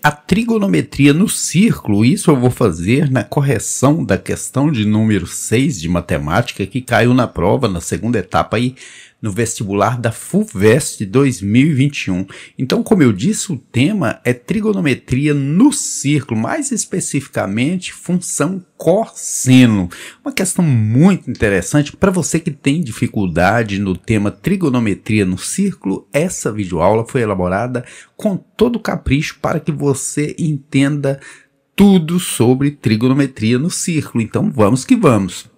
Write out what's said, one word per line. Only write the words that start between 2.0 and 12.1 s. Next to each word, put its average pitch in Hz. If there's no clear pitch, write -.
Isso 156
eu 147
vou 123
fazer 113
na 127
correção 139
da 101
questão 131
de 107
número 107
seis 127
de 78
matemática 87
que 120
caiu 117
na 127
prova, 123
na 92
segunda 107
etapa 92
aí, 127
no 110
vestibular 107
da 117
fuvest 120
dois 123
mil 113
e 165
vinte 139
e 95